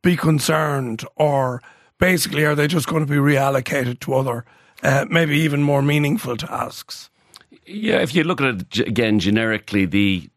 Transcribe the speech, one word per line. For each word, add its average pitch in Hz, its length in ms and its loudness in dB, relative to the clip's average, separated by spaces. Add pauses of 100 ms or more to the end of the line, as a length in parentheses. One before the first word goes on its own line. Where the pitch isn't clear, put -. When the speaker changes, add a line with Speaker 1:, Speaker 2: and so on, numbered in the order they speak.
Speaker 1:
be 180 120 4
concerned, 147 880 0 (120)
or 135 480 0 (340)
basically 156 480 2
are 151 80 2
they 147 140 2
just 160 180 0
gonna 156 220 -2
be 147 80 -2
reallocated 139 840 0
to 135 120 -4
other, 131 320 -2 (380)
uh, 139 260 2
maybe 160 260 2
even 147 280 0
more 143 180 2
meaningful 143 560 0
tasks? - 720 -10 (560)
Speaker 2:
Yeah, 214 360 -2
if 143 120 -4
you 165 100 2
look 165 160 -2
at 139 80 2
it 101 220 -4
g-, 113 140 -2
again 107 340 0
generically, 104 680 0
the 95 520 0